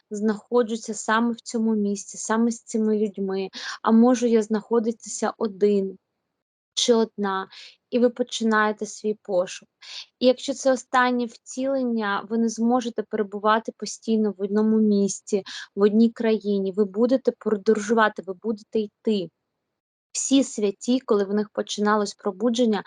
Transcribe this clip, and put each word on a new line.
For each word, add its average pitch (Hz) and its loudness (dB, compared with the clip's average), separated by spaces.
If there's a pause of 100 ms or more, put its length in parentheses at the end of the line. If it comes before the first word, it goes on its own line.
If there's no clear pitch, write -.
(100)
знаходжуся 220 -2
саме 233 0
в 226 -12
цьому 220 -2
місці, 202 -4
саме 226 0
з 233 -8
цими 214 -2
людьми? 196 -4 (340)
А 220 0
можу 240 6
я 226 4
знаходитися 220 -4
один 196 0 (760)
чи - 4
одна?» 202 -2 (420)
І 247 0
ви 240 4
починаєте 214 -2
свій 214 -6
пошук. - -4 (500)
І 247 2
якщо 254 0
це 262 0
останнє 247 0
втілення, 233 -4
ви 226 0
не 226 2
зможете 226 -2
перебувати 214 -2
постійно 214 -2
в 190 -10
одному 214 2
місці, 202 0 (320)
в 196 0
одній 220 6
країні. 202 -2
Ви 208 0
будете 233 0
подорожувати, 214 0
ви 190 -8
будете 214 -6
йти. 208 -4 (840)
Всі 269 2
святі, 226 -2
коли 202 0
в 196 -4
них 208 -2
починалось 208 -2
пробудження, 214 0